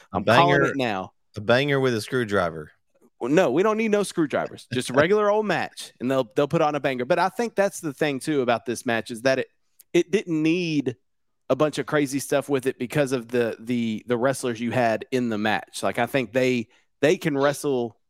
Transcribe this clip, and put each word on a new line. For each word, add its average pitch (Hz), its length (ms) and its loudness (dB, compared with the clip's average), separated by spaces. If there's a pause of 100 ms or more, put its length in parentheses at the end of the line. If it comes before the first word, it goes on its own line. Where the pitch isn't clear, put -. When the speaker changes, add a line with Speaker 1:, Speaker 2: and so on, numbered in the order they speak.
(120)
Speaker 1:
I'm 92 140 -4
calling 139 340 6
Speaker 2:
banger, 135 120 2
Speaker 1:
it 139 60 -6
now. 104 360 -4 (240)
Speaker 2:
a 107 40 -8
banger 135 380 2
with 131 140 2
a 107 80 -2
screwdriver. 98 720 -2 (480)
Speaker 1:
Well, 123 120 -4
no, 160 200 4
we 156 100 2
don't 214 160 0
need 220 140 0
no 208 100 2
screwdrivers. 135 720 -4
Just 127 160 -4
a 123 40 -6
regular 202 360 2
old 214 160 0
match, 151 540 -4
and 123 100 -2
they'll, 135 260 0
they'll 143 120 2
put 165 160 0
on 151 100 2
a 147 60 -4
banger. 131 260 -2
But 170 140 2
I 180 100 2
think 233 240 -4
that's 196 260 0
the 151 140 -6
thing, 143 260 -2
too, 147 220 0
about 120 240 2
this 117 220 -6
match 113 240 -2
is 113 100 -10
that 131 160 2
it, 120 100 -4 (460)
it 175 180 2
didn't 170 300 0
need 160 560 -2 (520)
a 131 60 2
bunch 151 220 0
of 143 80 -6
crazy 143 340 0
stuff 139 280 -2
with 135 180 -2
it 131 140 -2
because 131 320 -2
of 120 160 -4
the, 120 320 -2
the, 113 480 -4
the 120 100 0
wrestlers 123 420 -2
you 120 120 -4
had 113 400 0
in 123 180 0
the 107 80 -2
match. 104 460 -2
Like, 107 160 -2
I 120 60 2
think 120 260 -2
they, 127 360 0 (340)
they 151 160 4
can 147 200 -2
wrestle 135 640 0 (100)